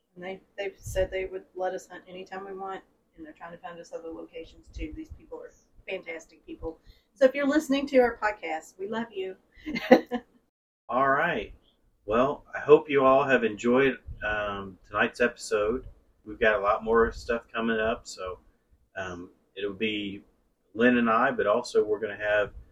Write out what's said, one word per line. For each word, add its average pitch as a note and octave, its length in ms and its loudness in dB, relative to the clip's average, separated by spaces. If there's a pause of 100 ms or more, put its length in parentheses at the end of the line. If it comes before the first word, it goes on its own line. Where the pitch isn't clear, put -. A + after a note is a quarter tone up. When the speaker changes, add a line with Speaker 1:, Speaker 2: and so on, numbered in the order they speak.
(140)
Speaker 1:
And F3+ 100 -16
they, F#3+ 160 -10 (180)
they've G3+ 200 -6
said F#3 340 -2
they F#3+ 140 -4
would F#3+ 180 -12 (100)
let F#3 200 -4
us F#3 120 -12
hunt F3+ 220 -18
anytime F#3+ 360 -14
we G3 80 -12
want, F#3+ 280 -10 (360)
and - 80 -18
they're - 80 -18
trying E3+ 200 -18
to E3+ 60 -18
find F3 200 -16
us E3+ 160 -18
other E3 140 -12
locations E3 680 -16
too. D#4 220 -8
These D#4 200 -14
people - 240 -18
are - 120 -18 (360)
fantastic E3 560 -12
people. E3 360 -12 (340)
So C4+ 100 4
if C4 100 4
you're C#4+ 120 -2
listening C#4 420 0
to C4 100 4
our A#3 200 4
podcast, F#3+ 600 -6
we G3 100 -8
love A3+ 240 -6
you. G3 240 -10 (280)
<laughs> - 1200 0
Speaker 2:
All C3 200 2
right. C#3 440 0 (520)
Well, B2 400 0 (100)
I - 40 -8
hope D#3 320 6
you C3+ 140 4
all C3+ 200 6
have B2+ 200 4
enjoyed, A#2+ 540 2 (280)
um, G2+ 500 -6 (120)
tonight's A2 320 -2
episode. A#2 640 0 (400)
We've G#2+ 160 -14
got G#2+ 180 4
a G2 40 -2
lot A2 200 0
more A2+ 300 4
stuff - 300 -6 (120)
coming A2+ 240 -2
up, A2 280 -2
so, F#2 340 -12 (560)
um, F2+ 340 -10 (260)
it'll G2+ 160 -6
be G2+ 500 -6 (520)
Lynn A#2+ 240 4
and A#2 100 2
I, A#2+ 220 4
but A2 160 -2
also A2+ 380 2
we're G#2 160 -2
gonna G2+ 160 -6
have G#2 340 0 (220)